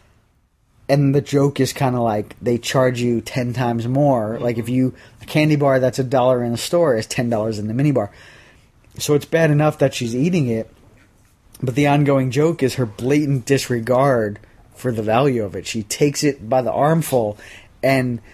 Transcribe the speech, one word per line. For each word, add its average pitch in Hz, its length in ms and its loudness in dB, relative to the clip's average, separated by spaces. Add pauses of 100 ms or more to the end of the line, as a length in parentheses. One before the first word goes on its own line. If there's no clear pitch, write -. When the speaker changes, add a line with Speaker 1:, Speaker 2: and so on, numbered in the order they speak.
(880)
Speaker 1:
and 139 260 2
the 143 60 2
joke 143 400 0
is 131 120 0
kinda 123 280 -2
like, 107 420 -2
they 120 160 0
charge 127 420 0
you 120 200 0
ten 123 320 -6
times 120 340 -2
more. 127 480 0
Speaker 2:
Mm-hmm. 113 100 -8
Speaker 1:
Like, 120 140 -2
if 110 100 -6
you, 127 240 0 (300)
a - 20 -20
candy 151 320 2
bar 139 220 4
that's 127 200 0
a 135 60 0
dollar 127 380 2
in 120 100 -2
the 117 60 -4
store 165 380 2
is 107 100 -4
ten 120 240 -2
dollars 110 280 -2
in 104 100 -6
the 110 60 -4
mini 139 180 2
bar. 110 180 0 (880)
So - 160 0
it's 143 100 0
bad 165 260 2
enough 151 280 2
that 135 160 2
she's 117 220 -4
eating 156 320 0
it, 110 200 -4 (960)
but 123 140 -4
the 147 100 2
ongoing 139 460 2
joke 156 300 0
is 123 120 0
her 127 120 -2
blatant 135 600 0
disregard 123 960 0 (340)
for - 160 -6
the 113 120 -4
value 117 420 2
of 92 100 -10
it. 92 120 -10
She 110 180 -6
takes - 400 -2
it 131 240 -2
by 131 120 2
the 117 120 -2
armful, 131 680 0 (440)
and, 127 380 0 (140)